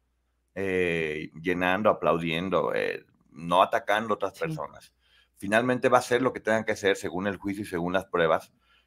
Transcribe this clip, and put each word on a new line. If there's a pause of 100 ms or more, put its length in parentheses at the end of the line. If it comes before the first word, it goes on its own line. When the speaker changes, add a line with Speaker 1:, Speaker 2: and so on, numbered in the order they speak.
(540)
Speaker 1:
Eh, (100)
llenando,
aplaudiendo,
eh, (240)
no
atacando
a
otras
Speaker 2:
Sí.
Speaker 1:
personas. (440)
Finalmente
va
a
ser
lo
que
tengan
que
hacer
según
el
juicio
y
según
las
pruebas, (340)